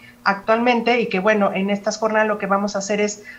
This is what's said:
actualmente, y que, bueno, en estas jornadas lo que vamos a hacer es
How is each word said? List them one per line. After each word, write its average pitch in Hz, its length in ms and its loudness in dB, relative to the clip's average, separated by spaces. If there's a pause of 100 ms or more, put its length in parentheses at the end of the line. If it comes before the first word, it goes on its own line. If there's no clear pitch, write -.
(220)
actualmente, 233 800 2
y 214 80 -2
que, 190 100 -2
bueno, 202 340 2
en 190 180 -2
estas 202 280 -4
jornadas 214 300 2
lo 208 100 -2
que 202 80 -6
vamos 202 300 0
a - 20 -4
hacer 208 220 -2
es 208 240 -4 (140)